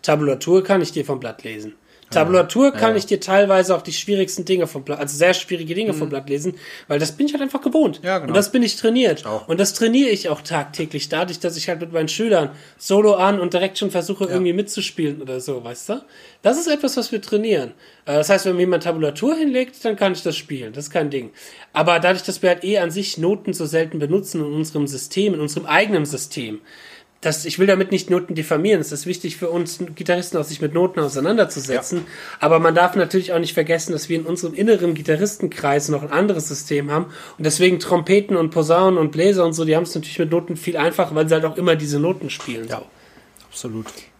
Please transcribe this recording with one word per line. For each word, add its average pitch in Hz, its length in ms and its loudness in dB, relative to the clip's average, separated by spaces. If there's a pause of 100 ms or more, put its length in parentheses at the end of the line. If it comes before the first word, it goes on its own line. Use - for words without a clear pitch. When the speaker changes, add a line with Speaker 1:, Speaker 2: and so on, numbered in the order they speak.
Speaker 1:
Tabulatur 151 640 2
kann 190 160 2
ich 160 120 -4
dir 151 120 -4
vom 135 160 -4
Blatt 117 240 -12
lesen. 107 300 -12 (360)
Speaker 2:
Ja. 170 120 4
Speaker 1:
Tabulatur 185 500 4
kann 220 200 2
Speaker 2:
Ja. 214 40 2
Speaker 1:
ich 196 80 0
dir 196 160 0
teilweise 190 560 4
auch 165 60 -2
die 160 100 -12
schwierigsten 190 540 -2
Dinge 180 200 2
vom 143 160 -10
Blatt, 143 160 -8
also 143 160 -6
sehr 175 200 4
schwierige 170 400 -6
Dinge 208 180 -2
vom 151 140 -4
Speaker 2:
Mhm. 143 60 -6
Speaker 1:
Blatt 139 180 -8
lesen, 151 240 -4 (320)
weil 147 120 0
das 156 140 -2
bin 285 140 0
ich 294 80 -2
halt 285 80 -2
einfach 269 180 -4
gewohnt. 247 420 2
Speaker 2:
Ja, 190 140 0
genau. 160 140 -4
Speaker 1:
Und 165 40 -2
das 202 160 4
bin 247 120 2
ich 220 140 0
trainiert. 226 500 2
Speaker 2:
Auch. 107 200 -6
Speaker 1:
Und 165 140 0
das 196 140 2
trainiere 240 340 4
ich 196 220 0
auch 147 100 -4
tagtäglich 151 720 -6
dadurch, 165 280 -2
dass 165 200 -4
ich - 100 -6
halt 165 140 -4
mit 165 100 -12
meinen 160 160 0
Schülern 196 400 2 (300)
Solo 208 380 4
an 196 220 4
und 180 140 -2
direkt 185 240 0
schon 202 140 -2
versuche, 190 340 -2
Speaker 2:
Ja. 180 60 -4
Speaker 1:
irgendwie 180 240 0
mitzuspielen 170 680 -4
oder 131 220 -8
so, 127 200 -6
weißt 120 280 -12
du? 262 120 -6 (380)
Das 240 180 2
ist 339 100 -4
etwas, 294 280 0
was 233 160 -4
wir 214 80 -4
trainieren. 208 520 0 (340)
Äh, 143 80 -2
das 151 160 2
heißt, 190 160 4
wenn 185 100 2
mir 175 60 2
jemand 180 220 2
Tabulatur 165 500 0
hinlegt, 254 500 -2
dann 220 120 -2
kann 196 180 2
ich 180 80 -10
das - 120 -2
spielen. 123 380 -10
Das 143 120 -12
ist - 60 -14
kein 151 200 0
Ding. 127 180 -6 (460)
Aber 165 260 4
dadurch, 180 220 2
dass - 180 -8
wir 185 80 4
halt 180 160 2
eh 202 140 2
an 170 120 0
sich 190 280 -6
Noten 190 340 0
so 165 140 -4
selten 160 320 -2
benutzen 165 420 -2
in 147 140 -4
unserem 151 320 -2
System, 185 480 -2
in 151 60 -4
unserem 151 260 -6
eigenen 170 400 2
System, 123 540 -8 (600)
das, 156 260 -4
ich 156 120 -6
will 190 80 4
damit 190 240 4
nicht - 200 0
Noten 175 260 0
diffamieren. 165 440 2
Es 147 120 -6
ist 143 120 -8
wichtig 175 340 -6
für 170 120 -4
uns 170 300 -4 (160)
Gitarristen 175 420 -2
auch, 151 60 -2
sich 151 160 -10
mit 147 120 -2
Noten 180 280 2
auseinanderzusetzen. 147 1000 0
Speaker 2:
Ja. 160 60 -6 (340)
Speaker 1:
Aber 160 220 4
man 165 160 4
darf 175 180 4
natürlich 180 380 0
auch 170 80 2
nicht 170 140 -4
vergessen, 165 360 0
dass 156 180 -6
wir 165 120 -2
in 160 40 -8
unserem 165 300 -6
inneren 180 400 4
Gitarristenkreis 156 920 -2
noch 147 160 -2
ein 143 80 -8
anderes 175 340 0
System 143 460 -4
haben 165 140 0 (300)
und 156 80 -8
deswegen 180 360 2
Trompeten 185 560 2
und 160 140 2
Posaunen 170 500 4
und 151 100 2
Bläser 180 340 4
und 165 80 2
so, 160 120 -2
die 156 100 4
haben 165 80 2
es 170 140 -6
natürlich - 240 -8
mit 156 100 0
Noten 170 260 -2
viel 165 200 -6
einfacher, 170 400 0
weil 160 120 2
sie 160 60 6
halt 160 100 2
auch 156 120 -2
immer 175 180 4
diese 147 240 -2
Noten 165 320 -2
spielen. 113 380 -10
Speaker 2:
Ja, 117 80 -6
Speaker 1:
So. - 80 -12 (680)
Speaker 2:
absolut. 110 360 -10 (320)